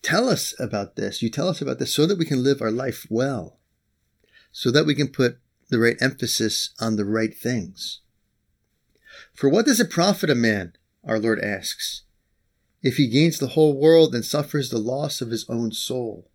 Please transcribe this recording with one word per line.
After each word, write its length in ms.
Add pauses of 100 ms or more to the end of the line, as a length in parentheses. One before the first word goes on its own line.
tell 260
us 300
about 360
this. 280
You 60
tell 180
us 140
about 180
this 160
so 100
that 140
we 60
can 180
live 180
our 100
life 380
well, 480 (920)
so 180
that 160
we 80
can 140
put 320 (300)
the 100
right 200
emphasis 800
on 180
the 80
right 300
things. 680 (1300)
"For 160
what 160
does 140
it 100
profit 400
a 60
man," 380 (300)
our 140
Lord 220
asks, 640 (800)
"if 140
he 100
gains 320
the 160
whole 200
world 380
and 100
suffers 460
the 80
loss 440
of 100
his 180
own 220
soul?" 640